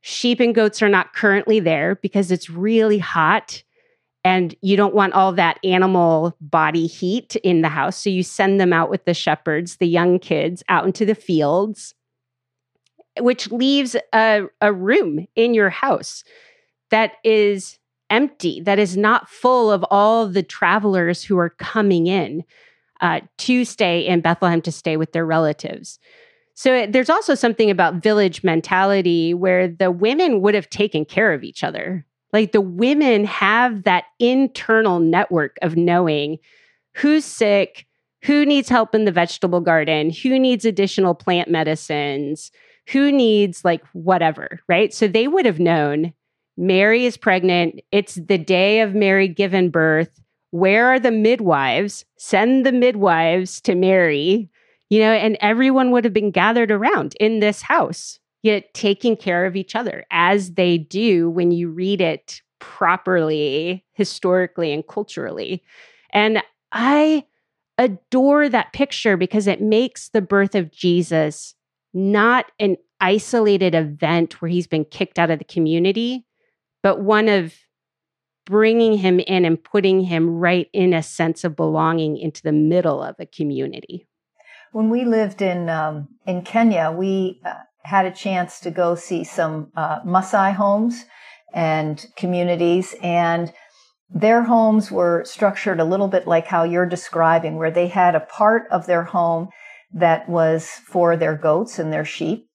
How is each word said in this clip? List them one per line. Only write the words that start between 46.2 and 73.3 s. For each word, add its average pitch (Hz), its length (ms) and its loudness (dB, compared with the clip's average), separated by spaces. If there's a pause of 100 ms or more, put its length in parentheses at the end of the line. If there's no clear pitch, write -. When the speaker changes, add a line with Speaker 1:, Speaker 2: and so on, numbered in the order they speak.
Speaker 1:
Mary 196 480 2
is 240 120 -2
pregnant. 180 640 0 (100)
It's 202 240 -2
the 180 220 -2
day 190 440 2
of 202 140 -2
Mary 196 320 4
giving 185 420 0
birth. 160 520 0 (300)
Where 196 360 2
are 254 120 4
the 240 120 2
midwives? 202 920 0 (120)
Send 247 480 2
the 262 60 2
midwives 185 880 0
to 190 140 0
Mary, 180 760 2 (400)
you 208 100 2
know, 220 120 4
and 220 300 0
everyone 254 500 2
would 240 140 2
have 214 80 -2
been 208 180 0
gathered 214 400 2
around 208 480 -2
in 220 200 0
this 208 220 0
house, - 580 -4 (220)
yet 208 320 -2
taking 214 440 0
care 180 280 -2
of 180 100 -4
each 190 200 -8
other 226 360 -6
as 180 420 0
they 175 240 2
do 175 520 0
when 175 220 0
you 175 180 -2
read 185 300 -4
it 160 420 -4 (180)
properly, 165 1200 -2 (100)
historically 180 760 -2
and 147 160 -6
culturally. 170 720 -10 (520)
And 214 280 2 (300)
I 294 540 2 (520)
adore 262 720 2
that 226 260 -2
picture 226 440 -2
because 190 300 -2
it 196 140 -2
makes 214 480 0
the 220 120 0
birth 196 340 0
of 175 160 -2
Jesus 165 840 -2 (380)
not 208 640 0
an - 180 0 (240)
isolated 196 720 0